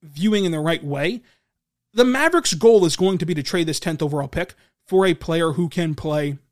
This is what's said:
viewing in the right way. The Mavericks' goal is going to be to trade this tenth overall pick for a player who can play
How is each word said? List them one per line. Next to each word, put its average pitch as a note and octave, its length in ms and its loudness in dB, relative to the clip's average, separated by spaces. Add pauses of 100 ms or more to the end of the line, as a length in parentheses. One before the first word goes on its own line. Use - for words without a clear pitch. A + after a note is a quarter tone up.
viewing F#3+ 440 0
in E3+ 60 0
the D#3+ 80 -4
right D#3 240 -2
way. D3 380 -4 (720)
The A#3+ 120 4
Mavericks' D4+ 480 2
goal G#3 320 6
is D#3 100 0
going F#3 220 0
to F3+ 80 -2
be F3 80 -4
to D3 100 -4
trade E3+ 240 -2
this D3+ 120 -4
tenth D#3+ 220 -6
overall D3 280 -4
pick - 240 -6 (320)
for F#3+ 200 4
a F#3 80 4
player E3 400 -2
who F3 140 -2
can D#3+ 280 -2
play D3 420 -4 (140)